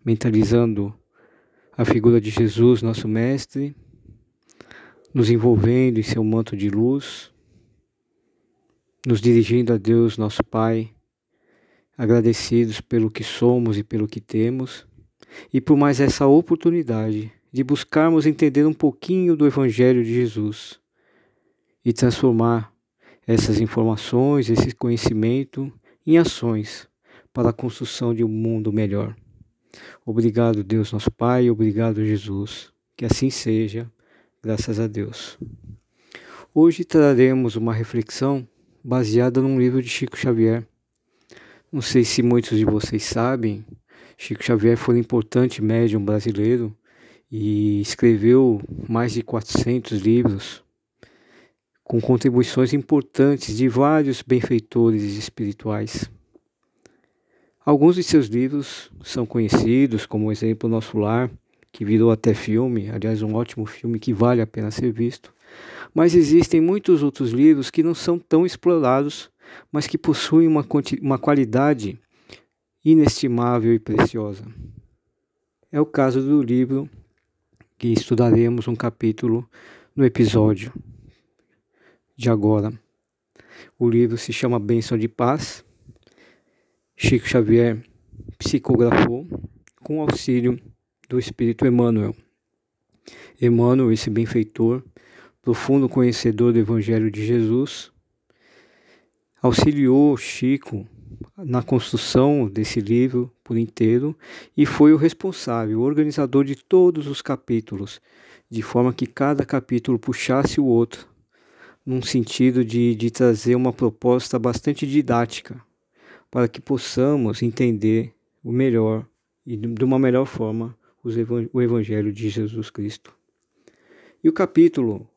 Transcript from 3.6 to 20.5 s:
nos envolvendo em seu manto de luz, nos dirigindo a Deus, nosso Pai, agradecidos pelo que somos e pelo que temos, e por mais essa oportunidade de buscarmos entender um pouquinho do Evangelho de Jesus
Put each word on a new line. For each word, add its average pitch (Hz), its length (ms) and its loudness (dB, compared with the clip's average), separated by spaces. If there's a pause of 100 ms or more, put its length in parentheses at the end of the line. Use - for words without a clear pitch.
nos 117 160 2
envolvendo 117 720 4
em - 20 0
seu 113 220 -2
manto 110 320 -2
de 101 140 -2
luz, 123 600 -2 (1800)
nos 117 140 2
dirigindo 117 540 2
a - 20 0
Deus, 113 400 2
nosso 107 260 -4
Pai, 113 480 -4 (1080)
agradecidos 117 840 0
pelo 110 300 -2
que 110 120 -10
somos 120 540 0
e 104 80 -4
pelo 107 240 -4
que - 140 -14
temos, 123 640 -4 (640)
e 131 80 0
por 151 160 4
mais 143 240 4
essa 139 260 2
oportunidade 135 1040 2 (220)
de 127 100 -2
buscarmos 156 600 2
entender 147 420 2
um 156 60 2
pouquinho 170 640 0
do 147 100 4
Evangelho 127 560 2
de 113 120 -2
Jesus 110 680 -4 (1040)